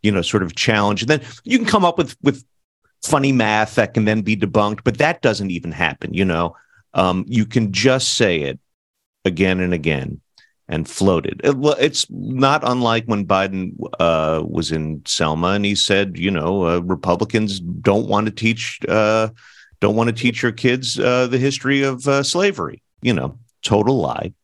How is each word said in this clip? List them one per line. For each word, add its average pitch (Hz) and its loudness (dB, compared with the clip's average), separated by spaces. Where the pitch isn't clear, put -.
you 107 4
know, 95 2
sort 101 0
of 85 -8
challenged. 104 2
And 127 -2
then 151 2
you 247 0
can 226 2
come 202 4
up 170 2
with, 160 -4
with 139 0
funny 139 2
math 110 2
that 107 2
can 107 2
then 110 2
be 107 0
debunked, 104 0
but 113 -2
that 151 0
doesn't 104 0
even 85 -6
happen, 80 -4
you 92 2
know? 85 0
Um, 92 2
you 107 0
can 110 0
just 131 0
say 90 2
it 67 -6
again 92 0
and 90 0
again 71 -4
and 78 -6
float 95 2
it. - -6
It, 139 2
well, 143 2
it's 147 0
not 131 0
unlike 117 2
when 104 0
Biden, 95 -2
uh, 80 2
was 80 -4
in 78 -4
Selma 80 0
and 101 0
he 101 0
said, 98 0
you 92 0
know, 87 -2
uh, 87 2
"Republicans 92 -2
don't 101 0
wanna 104 0
teach, 113 -4
uh, 110 2
don't 104 2
wanna 117 2
teach 117 -2
your 117 0
kids, 127 -2
uh, 123 2
the 127 0
history 139 0
of, 131 -2
uh, 139 2
slavery." 170 -2
You 123 2
know, 69 -4
total 107 2
lie. 76 -4